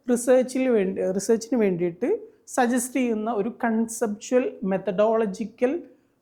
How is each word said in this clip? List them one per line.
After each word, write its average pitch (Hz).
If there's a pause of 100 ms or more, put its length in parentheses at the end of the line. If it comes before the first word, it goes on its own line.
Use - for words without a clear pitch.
(120)
റിസർച്ചിൽ 254 (120)
വേണ്ടി, 190 (180)
റിസർച്ചിന് 226
വേണ്ടിയിട്ട് 180 (480)
സജസ്റ്റ് 247
ചെയ്യുന്ന 220 (100)
ഒരു 202 (140)
കൺസെപ്ച്വൽ 226 (280)
മെത്തഡോളജിക്കൽ 214 (480)